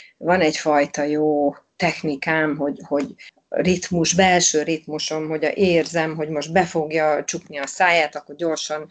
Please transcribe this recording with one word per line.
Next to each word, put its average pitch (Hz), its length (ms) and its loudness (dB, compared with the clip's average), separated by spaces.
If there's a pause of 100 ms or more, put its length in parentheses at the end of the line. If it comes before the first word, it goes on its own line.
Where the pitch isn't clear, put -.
(160)
van 175 240 2
egyfajta 151 640 2
jó 147 520 0 (220)
technikám, 156 800 -2
hogy, 143 260 -6
hogy 143 320 -4 (340)
ritmus, 175 640 0
belső 180 480 4
ritmusom, 156 640 -6
hogy 156 160 -4
a-, 151 100 0
érzem, 165 640 2
hogy 156 120 -4
most 156 240 -4
be 180 120 4
fogja 156 600 0
csukni 165 340 -10
a 139 80 -6
száját, 170 500 2
akkor 147 180 -14
gyorsan 156 560 -4